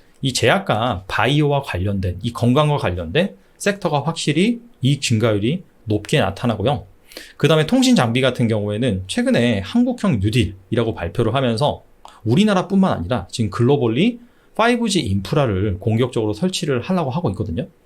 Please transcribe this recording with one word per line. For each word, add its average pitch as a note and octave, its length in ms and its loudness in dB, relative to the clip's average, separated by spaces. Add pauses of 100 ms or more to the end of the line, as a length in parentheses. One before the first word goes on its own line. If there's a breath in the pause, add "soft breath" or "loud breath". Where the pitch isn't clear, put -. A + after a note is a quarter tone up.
(220 soft breath)
이 C3+ 120 -2
제약과 A#2+ 720 0
바이오와 C#3+ 560 0
관련된, F#2 600 -4
이 A#2 80 -4
건강과 C#3+ 460 2
관련된 F2+ 580 -2 (220 soft breath)
섹터가 F3 460 -2
확실히 D#3+ 580 0 (200)
이익 C3+ 200 2
증가율이 A2 640 0 (220)
높게 G#2+ 340 -2
나타나고요. G#2 640 -2 (520 loud breath)
그다음에 D#3 300 2
통신 B3+ 280 4
장비 B2+ 260 2
같은 B2+ 260 2
경우에는 G#2 600 0
최근에 A#2+ 520 0
한국형 A3+ 600 0
뉴딜이라고 G#2+ 760 0
발표를 G#2 420 -2
하면서 B2 480 0 (400 loud breath)
우리나라뿐만 F#3 760 2
아니라 F#2+ 340 -4
지금 G#2+ 180 -2
글로벌리 B2 680 2 (360 loud breath)
파이브지 A#3 460 2
인프라를 G2 760 0
공격적으로 A2+ 540 0
설치를 D#3 480 -2
하려고 E3+ 280 -2
하고 C#3+ 220 -2
있거든요. G2 360 -6 (180)